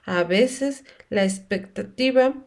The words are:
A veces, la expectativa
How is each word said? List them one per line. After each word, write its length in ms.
A 200
veces, 600
la 160
expectativa 1080